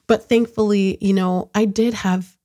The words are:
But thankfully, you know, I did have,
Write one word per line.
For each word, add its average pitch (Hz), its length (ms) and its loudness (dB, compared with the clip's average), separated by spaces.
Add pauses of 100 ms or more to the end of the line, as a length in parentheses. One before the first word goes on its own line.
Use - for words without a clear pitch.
But 220 200 0
thankfully, 208 760 0
you 196 100 2
know, 185 420 -2
I 214 120 2
did 220 260 0
have, 185 420 -4 (100)